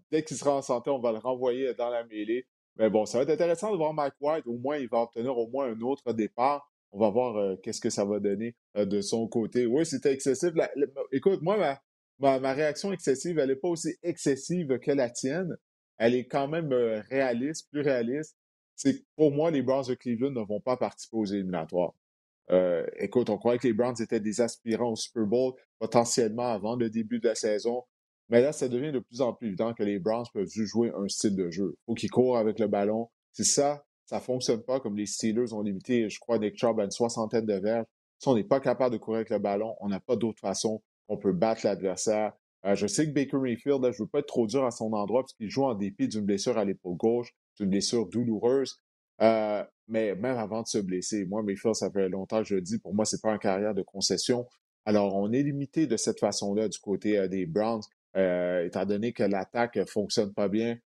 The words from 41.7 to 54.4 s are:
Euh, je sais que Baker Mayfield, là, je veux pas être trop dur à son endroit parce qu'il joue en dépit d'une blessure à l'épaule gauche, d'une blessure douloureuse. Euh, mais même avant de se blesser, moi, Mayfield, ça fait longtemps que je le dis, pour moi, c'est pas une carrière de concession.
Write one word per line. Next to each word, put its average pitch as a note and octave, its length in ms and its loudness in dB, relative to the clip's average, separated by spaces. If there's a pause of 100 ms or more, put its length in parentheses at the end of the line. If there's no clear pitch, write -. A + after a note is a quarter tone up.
Euh, G2+ 120 4
je G3+ 100 0
sais D#3+ 200 0
que D3+ 60 -4
Baker C#3 260 0
Mayfield, C3 440 0
là, B2 80 4
je A2 120 -4
veux G2+ 60 -4
pas D3 120 -2
être C#3+ 60 -4
trop A#2 200 0
dur C3 180 0
à A#2+ 60 0
son A2 220 -4
endroit G#2 300 0
parce - 100 -18
qu'il G#2 180 -10
joue C3 140 0
en B2+ 100 2
dépit G2+ 340 -2
d'une G#2+ 160 -4
blessure G2+ 320 0
à G#2+ 80 2
l'épaule F#2+ 320 -4
gauche, A#2 360 0 (260)
d'une G2+ 120 0
blessure G2+ 360 0
douloureuse. A#2 720 0 (460)
Euh, G#2+ 420 6 (240)
mais A2 260 0
même B2 220 -2
avant A2 260 -4
de A#2 60 -12
se A#2 100 -2
blesser, F#2+ 460 -2
moi, G2+ 180 -2
Mayfield, G#2 320 0
ça G2+ 160 -2
fait F#2+ 180 0
longtemps F#2+ 300 -4
que G#2+ 100 0
je G2+ 80 -2
le F#2+ 40 0
dis, G2 180 -4
pour F#2 160 -8
moi, G#2+ 100 2
c'est - 160 -2
pas A2 120 0
une G2+ 60 -2
carrière G#2 360 0
de F#2+ 80 -2
concession. G2+ 640 -2 (380)